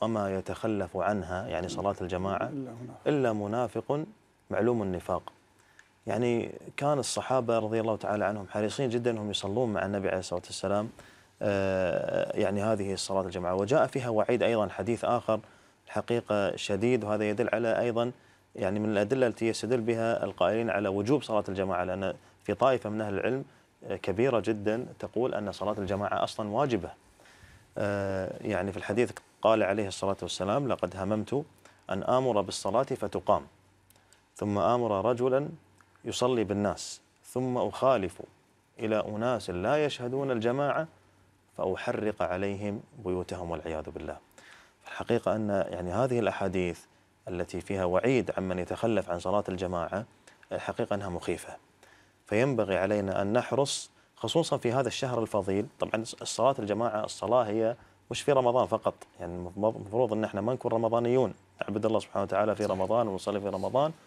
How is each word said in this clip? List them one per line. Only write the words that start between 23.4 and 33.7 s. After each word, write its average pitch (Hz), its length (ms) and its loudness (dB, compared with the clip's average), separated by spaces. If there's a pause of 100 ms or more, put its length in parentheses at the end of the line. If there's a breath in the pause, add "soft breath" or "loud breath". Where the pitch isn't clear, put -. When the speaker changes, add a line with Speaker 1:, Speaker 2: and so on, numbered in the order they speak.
Speaker 1:
آه، 98 100 -4
كبيرة 113 440 2
جدًا 107 460 -2 (120)
تقول 110 360 -2
أن 101 180 -4
صلاة 101 260 -4
الجماعة 98 460 -2
أصلًا 107 260 -4
واجبة. 110 400 0 (880 loud breath)
آه، 98 640 -2
يعني 98 320 -2
في 92 60 -8
الحديث 110 320 2 (320)
قال 110 200 6
عليه 101 260 0
الصلاة 98 340 -2
والسلام: 101 460 -2
"لقد 90 280 -2
هممت 107 480 -2 (460 loud breath)
أن 95 120 -2
آمر 123 380 2
بالصلاة 101 420 0
فتقام، 101 600 0 (920 soft breath)